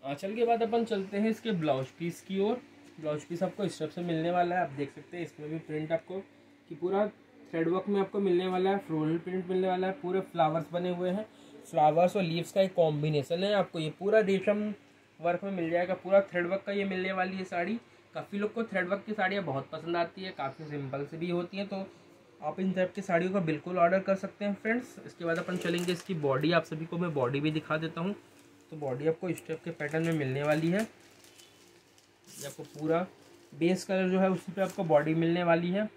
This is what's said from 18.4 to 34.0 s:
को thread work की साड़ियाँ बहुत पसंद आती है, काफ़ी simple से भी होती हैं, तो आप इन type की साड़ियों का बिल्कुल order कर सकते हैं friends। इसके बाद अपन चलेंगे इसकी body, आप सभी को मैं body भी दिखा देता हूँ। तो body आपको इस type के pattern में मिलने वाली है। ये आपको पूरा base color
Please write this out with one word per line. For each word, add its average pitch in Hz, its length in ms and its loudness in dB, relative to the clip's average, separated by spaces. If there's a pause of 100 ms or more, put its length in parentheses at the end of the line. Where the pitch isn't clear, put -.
को 226 120 -4
thread 185 240 -2
work 202 160 -2
की 214 80 -6
साड़ियाँ 196 320 0
बहुत 135 260 -4
पसंद 165 260 -4
आती 170 260 -2
है, 185 100 -8
काफ़ी 147 340 -8
simple 143 380 -6
से 156 120 -12
भी 175 140 -4
होती 175 260 -4
हैं, 196 100 -6
तो 196 180 -6 (560)
आप 160 180 -6
इन 185 140 2
type 185 220 0
की 202 80 -6
साड़ियों 180 300 2
का 202 80 2
बिल्कुल 160 380 -2
order 175 220 6
कर 196 160 2
सकते 196 280 -8
हैं 202 100 0
friends। 233 400 -2 (100)
इसके - 200 -10
बाद 165 140 2
अपन 180 180 -4
चलेंगे 175 360 0
इसकी 175 280 -4
body, 147 320 2
आप 165 120 4
सभी 160 200 -8
को 170 120 -8
मैं 175 160 -2
body 135 280 0
भी 156 100 2
दिखा 156 260 -2
देता 160 240 -6
हूँ। 196 140 -2 (560)
तो 160 60 -14
body 143 300 -4
आपको 160 220 -2
इस - 180 -4
type 160 160 -6
के 165 80 -8
pattern 160 340 -2
में 165 80 2
मिलने 143 300 0
वाली 156 260 2
है। 190 100 2 (1500)
ये - 180 -16
आपको 139 180 -12
पूरा 156 420 0 (480)
base 170 320 2
color 190 240 2